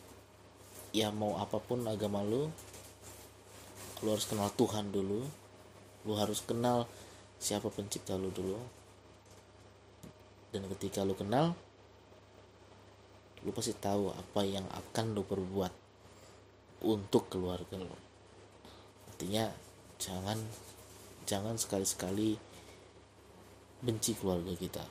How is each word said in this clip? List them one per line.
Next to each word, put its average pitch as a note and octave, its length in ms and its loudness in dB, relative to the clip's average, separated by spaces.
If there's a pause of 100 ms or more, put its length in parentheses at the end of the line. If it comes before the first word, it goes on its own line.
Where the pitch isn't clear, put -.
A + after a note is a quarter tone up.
(920)
ya G#2+ 180 4
mau G#2 260 0
apapun G#2+ 480 0
agama G#2 380 0
lu, A#2 240 2 (1500)
lu A2 100 2
harus G#2+ 160 4
kenal G2+ 260 4
Tuhan G#2+ 380 4
dulu. G2+ 380 0 (760)
Lu G#2+ 120 0
harus G#2 260 4
kenal A#2+ 460 4 (500)
siapa G#2 320 0
pencipta G2+ 460 -4
lu F#2+ 160 0
dulu. F#2+ 260 -2 (1900)
Dan G2 220 -4
ketika G2 320 -2
lu G2 100 4
kenal, B2 400 4 (1900)
lu G2 100 -2
pasti A2+ 220 0
tahu G2+ 380 4
apa - 320 -2
yang G2 240 0
akan - 460 -2
lu G2+ 100 2
perbuat F#2+ 500 0 (1120)
untuk G#2+ 460 4
keluarga F2+ 480 -2
lu. F#2 160 -8 (1160)
Artinya G#2+ 400 0 (480)
jangan, G2 420 -2 (840)
jangan G#2+ 340 0
sekali-sekali G2+ 800 2 (1400)
benci A2+ 360 2
keluarga F2+ 380 2
kita, F2 380 -4